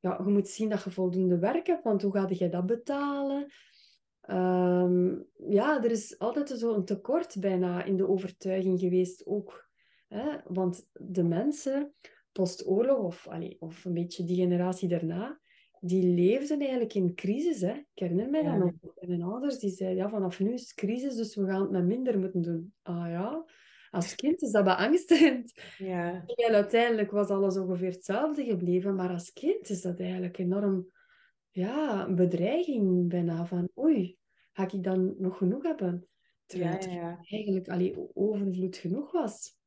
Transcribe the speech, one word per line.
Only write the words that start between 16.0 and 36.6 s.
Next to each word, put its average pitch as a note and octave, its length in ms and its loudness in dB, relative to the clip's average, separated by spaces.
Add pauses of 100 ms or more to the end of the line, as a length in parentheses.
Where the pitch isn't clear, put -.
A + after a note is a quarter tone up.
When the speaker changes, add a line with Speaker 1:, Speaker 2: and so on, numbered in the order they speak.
Speaker 1:
leefden C4+ 460 4
eigenlijk B3+ 340 0
in F3+ 200 2
crisis, C4 460 -2
hè. F#3 120 0
Ik C#4+ 220 -10
herinner F#3+ 360 -2
mij D#4 120 2
Speaker 2:
Ja. C4+ 160 0
Speaker 1:
dat F3 140 2 (100)
nog. - 140 -20
En F3 120 -14
mijn F3 140 -2
ouders, B3 360 -4
die G3+ 120 -2
zeiden, F#3 320 -4
"Ja, G#3 60 -2
vanaf G3 320 -2
nu G3+ 120 2
is B3 80 -4
het - 140 -16
crisis, B3 420 -4
dus A3 200 -4
we G3 100 0
gaan F#3+ 160 0
het G3 80 0
met F3+ 160 2
minder A#3+ 320 2
moeten F#3 240 0
doen." E3+ 400 -4
Ah E3+ 260 -6
ja, A3+ 360 -4 (460)
als F3+ 240 -2
kind D#4 280 0
is B3+ 80 -2
dat G3+ 140 6
beangstigend. C4 880 4 (240)
Speaker 2:
Ja. F3+ 500 -4
Speaker 1:
En A#3 280 2
uiteindelijk G#3+ 560 4
was G3+ 180 2
alles G3 280 2
ongeveer F#3 340 -2
hetzelfde C4+ 540 -2
gebleven, F3+ 500 0
maar F#3 160 -2
als F3 220 -6
kind - 360 -2
is F#3+ 140 -4
dat F3+ 180 -4
eigenlijk F#3 380 -4
enorm, F#3+ 480 0 (640)
ja, A3+ 560 -2
een F#3+ 80 0
bedreiging F3+ 920 2
bijna, E3+ 380 -2
van, F3 220 -2 (100)
"Oei, B3+ 380 0 (360)
ga F#3+ 200 -4
ik F#3+ 100 -4
dan F#3 360 0
nog F#3 180 -2
genoeg G#3 260 0
hebben?" F#3 460 -2 (380)
Terwijl F3 240 -2